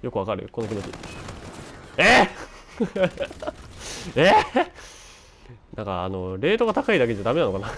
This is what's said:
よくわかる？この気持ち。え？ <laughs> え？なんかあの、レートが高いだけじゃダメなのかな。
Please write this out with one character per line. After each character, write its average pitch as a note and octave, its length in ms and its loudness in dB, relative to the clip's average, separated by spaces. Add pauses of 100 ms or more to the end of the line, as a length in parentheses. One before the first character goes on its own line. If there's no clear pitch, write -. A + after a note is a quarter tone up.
よ B2+ 80 -6
く A2+ 80 -4
わ F#2+ 80 0
か G#2 100 -2
る？ G2+ 160 -8
こ A#2 120 -6
の G#2+ 40 -4
気 G#2 60 -4
持 G2+ 80 -4
ち。 F2+ 80 -10 (1080)
え？ G#3+ 300 8 (1900)
<laughs> - 0 -
え？ F3+ 180 6 (1400)
な A2 80 -6
ん - 20 -6
か F2+ 180 -2
あ F#2+ 60 -2
の、 F#2 280 -4
レ D#3 180 2
ー - 20 -2
ト A#3 80 2
が G#3+ 80 0
高 - 220 2
い E3 40 4
だ B2 60 6
け A#2 80 0
じ G2+ 80 -6
ゃ - 20 -8
ダ A2+ 100 2
メ E3 80 2
な D3 40 4
の G2 80 0
か F#2+ 60 -2
な。 G#2 180 -6